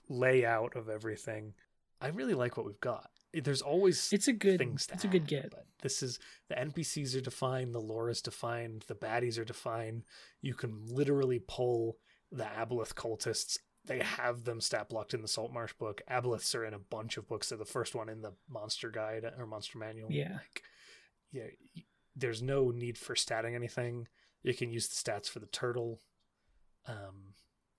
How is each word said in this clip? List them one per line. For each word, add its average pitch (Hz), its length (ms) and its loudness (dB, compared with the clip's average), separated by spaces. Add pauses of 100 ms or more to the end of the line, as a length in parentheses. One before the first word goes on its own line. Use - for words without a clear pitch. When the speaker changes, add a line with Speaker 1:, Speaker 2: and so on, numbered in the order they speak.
Speaker 1:
layout 123 680 6
of 113 140 -6
everything. 107 640 -6 (460)
I 123 100 -4
really 226 240 0
like 123 240 2
what 113 80 0
we've 104 140 -8
got. 117 300 -2 (240)
There's 143 300 2
always 175 500 6
Speaker 2:
It's 202 140 4
a 269 60 8
good, 196 260 6
Speaker 1:
things 139 280 0
to - 60 -8
Speaker 2:
it's 180 100 -2
a 208 40 2
good 185 160 6
Speaker 1:
add, 143 40 -2
Speaker 2:
get. 139 240 -2
Speaker 1:
but - 140 -16 (160)
this 139 220 0
is, 123 160 -4 (280)
the - 120 -4
N 147 120 0
P 165 120 -2
Cs 139 320 -2
are 131 60 2
defined, 127 520 0
the 117 80 0
lore 110 280 0
is 117 120 0
defined, 117 680 -4
the - 80 -4
baddies 117 440 0
are 113 60 -2
defined. 113 580 -4 (380)
You 135 120 -2
can 110 320 -6
literally 131 540 4
pull 117 580 0 (340)
the 120 120 -4
Aboleth 110 500 -2
cultists. - 640 -2 (280)
They 131 140 0
have 120 440 0
them 113 180 -4
stat 110 280 0
blocked 110 260 -4
in 113 80 -4
the 107 40 -6
Saltmarsh 117 460 -2
book. 107 360 -6
Aboleths 123 460 2
are 117 80 -2
in 107 120 -4
a 101 40 -10
bunch 110 380 -6
of 110 100 -8
books. 107 220 -2
They're 117 80 -4
the 107 80 -8
first - 300 -2
one 113 120 -4
in 110 140 -8
the 104 120 -8 (140)
Monster 113 440 -4
Guide 110 340 -2 (120)
or 123 100 -8
Monster 107 320 -8
Manual. 110 320 -6
Speaker 2:
Yeah. 147 220 0
Speaker 1:
Like, - 300 -12 (680)
yeah, 117 160 -8 (280)
y-, - 100 -16 (300)
there's 120 280 -2
no 135 260 6
need 120 300 -2
for - 160 -6
statting 113 400 0
anything. 120 520 -4 (360)
You 123 100 4
can 120 160 -2
use 117 180 -2
the - 80 -6
stats 104 320 -2
for - 120 -8
the 104 80 -10
turtle. 117 520 -2 (840)
Um, 98 480 -12 (460)